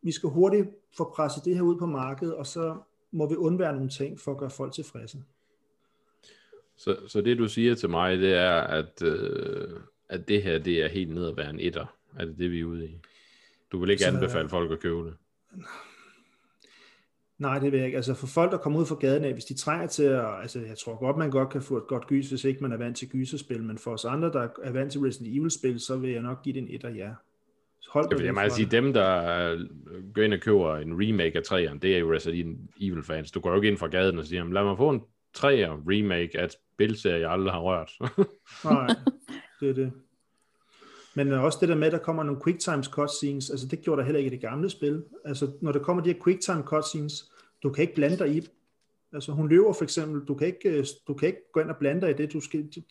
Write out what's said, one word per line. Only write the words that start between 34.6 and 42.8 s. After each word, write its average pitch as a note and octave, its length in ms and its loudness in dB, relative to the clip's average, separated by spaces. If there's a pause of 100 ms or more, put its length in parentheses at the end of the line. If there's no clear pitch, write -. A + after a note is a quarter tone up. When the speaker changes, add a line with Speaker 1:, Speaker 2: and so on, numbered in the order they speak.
Speaker 2:
mig G2 120 2
få C#3 140 4
en C3 100 0 (340)
treer F#2+ 520 2
remake F2+ 540 0
af F2 40 0
et E2+ 80 -4 (220)
spilserie, G2+ 460 2
jeg E2 100 0
aldrig F#2+ 220 0
har F2 80 -2
rørt." F2 320 -2 (380)
<laughs> - 340 -20
Speaker 1:
Nej, D#3 220 4 (720)
det C#3+ 100 0
er C3+ 40 0
det. C3 180 -2 (1200)
Men, C#3+ 140 2
øh, C3+ 160 2
også D#3 160 2
det F3 80 4
der E3 60 4
med, D3+ 120 2
at D#3+ 60 4
der E3 60 -2
kommer D#3+ 240 -2
nogle C#3+ 220 -4
quicktime E3 400 0